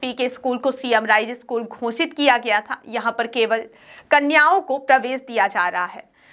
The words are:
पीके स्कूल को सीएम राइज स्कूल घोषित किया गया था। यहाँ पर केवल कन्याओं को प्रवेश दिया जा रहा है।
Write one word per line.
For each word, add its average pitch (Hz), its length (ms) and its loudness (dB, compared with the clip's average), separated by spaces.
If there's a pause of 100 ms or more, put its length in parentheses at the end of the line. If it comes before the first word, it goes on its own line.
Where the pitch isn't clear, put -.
पीके 247 280 -4
स्कूल 247 280 -4
को 262 140 -2
सीएम 240 340 0
राइज 220 340 2
स्कूल 240 240 -6
घोषित 233 500 -6
किया 269 240 4
गया 220 220 0
था। - 280 -8
यहाँ 226 300 -4
पर 226 100 -2
केवल 226 320 0 (520)
कन्याओं 302 500 4
को 277 160 -4
प्रवेश 262 420 0
दिया 233 280 0
जा 180 220 -2
रहा 180 160 -4
है। 190 240 -18 (240)